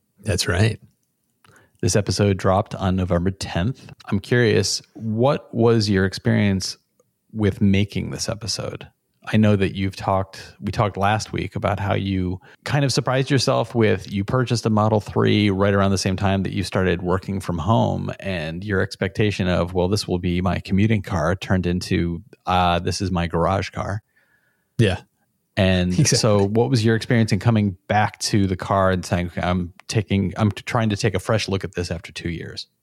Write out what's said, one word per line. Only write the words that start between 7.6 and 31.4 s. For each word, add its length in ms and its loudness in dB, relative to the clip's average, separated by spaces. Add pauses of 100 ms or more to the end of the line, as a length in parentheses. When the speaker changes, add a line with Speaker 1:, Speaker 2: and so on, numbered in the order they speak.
Speaker 2:
this 180 -6
episode? 580 -8 (380)
I 100 -2
know 220 6
that 180 0
you've 220 -4
talked, 640 -4
we 100 -6
talked 240 -2
last 380 0
week 240 -6
about 240 -2
how 120 -2
you 460 -2 (240)
kind 220 0
of 80 -2
surprised 360 -2
yourself 460 0
with, 340 2
you 140 -4
purchased 420 -2
a 40 0
Model 320 2
three 480 2
right 240 2
around 180 2
the 60 2
same 180 -2
time 280 0
that 100 -6
you 100 -4
started 380 0
working 400 -2
from 160 -4
home, 640 0
and 420 -6
your 160 -2
expectation 720 -2
of, 240 0
"Well, 160 0
this 180 -2
will 120 -2
be 200 -2
my 220 -2
commuting 400 2
car," 340 0
turned 320 0
into, 560 -2 (220)
"Uh, 340 2
this 220 -4
is 100 -2
my 160 0
garage 440 0
car." 300 -6 (760)
Speaker 1:
Yeah. 240 2 (540)
Speaker 2:
And 360 2
Speaker 1:
Exactly. 260 2
Speaker 2:
so 300 4
what 240 2
was 120 2
your 120 4
experience 360 2
in 60 4
coming 400 2 (100)
back 340 0
to 260 2
the 80 -2
car 340 2
and 160 0
saying, 220 -2
"Okay, 140 -8
I'm 300 0 (160)
taking, 480 0
I'm 160 2
t-, 120 -14
trying 260 0
to 80 0
take 160 0
a 60 -4
fresh 280 -2